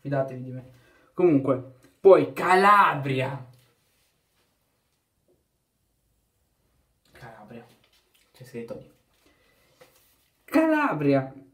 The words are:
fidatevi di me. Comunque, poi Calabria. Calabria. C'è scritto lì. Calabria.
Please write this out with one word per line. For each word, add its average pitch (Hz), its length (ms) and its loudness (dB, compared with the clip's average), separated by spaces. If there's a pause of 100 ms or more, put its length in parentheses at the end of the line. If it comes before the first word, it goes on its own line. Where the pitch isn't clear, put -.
fidatevi 135 420 -6
di 127 80 -14
me. 127 200 -16 (420)
Comunque, 139 600 0 (260)
poi 180 320 6
Calabria. 160 1120 0 (3750)
Calabria. 113 520 -20 (680)
C'è - 120 -20
scritto 117 300 -14
lì. - 160 -20 (1500)
Calabria. 208 920 -2 (220)